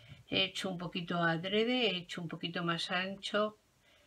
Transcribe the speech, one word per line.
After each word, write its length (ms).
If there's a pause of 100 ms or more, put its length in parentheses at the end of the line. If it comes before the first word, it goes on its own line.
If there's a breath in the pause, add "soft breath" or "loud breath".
(280 loud breath)
He 160
hecho 260
un 80
poquito 440
adrede, 680
he 60
hecho 260
un 60
poquito 360
más 260
ancho 680 (480 soft breath)